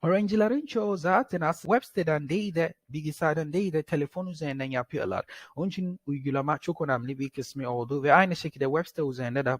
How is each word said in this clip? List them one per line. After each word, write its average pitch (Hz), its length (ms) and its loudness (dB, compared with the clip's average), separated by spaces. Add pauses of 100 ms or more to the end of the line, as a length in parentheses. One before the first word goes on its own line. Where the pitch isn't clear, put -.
Öğrencilerin 214 600 2
çoğu 208 320 0
zaten 180 440 2
aslında 165 340 2
web 254 120 2
siteden 156 420 0
değil 196 260 -2
de 165 180 2 (160)
bilgisayardan 151 640 0
değil 185 200 0
de 156 100 2
telefon 156 440 -2
üzerinden 139 440 -4
yapıyorlar. 123 540 -2 (300)
Onun 185 140 -2
için 180 360 -4
uygulama 139 520 -2
çok - 240 -4
önemli 131 380 -2
bir 135 100 -4
kısmı 131 400 -6
oldu 123 340 -2
ve 143 100 8
aynı 180 220 6
şekilde 143 300 -4
web 151 200 0
site - 160 -8
üzerinde 131 440 -2
de 131 140 2